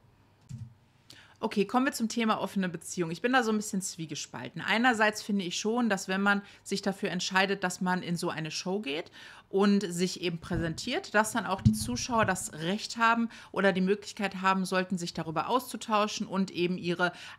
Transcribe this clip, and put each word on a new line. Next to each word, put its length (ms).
Okay, 260
kommen 200
wir 80
zum 160
Thema 320
offene 260
Beziehung. 440
Ich 100
bin 100
da 120
so 80
ein 60
bisschen 240
zwiegespalten. 800
Einerseits 600
finde 240
ich 120
schon, 300
dass 200
wenn 140
man 200
sich 180
dafür 300
entscheidet, 520
dass 160
man 220
in 160
so 120
eine 220
Show 280
geht 300
und 320
sich 400
eben 180
präsentiert, 720
dass 180
dann 140
auch 160
die 120
Zuschauer 520
das 280
Recht 440
haben 320
oder 200
die 100
Möglichkeit 600
haben 240
sollten, 320
sich 160
darüber 340
auszutauschen 800
und 240
eben 260
ihre 360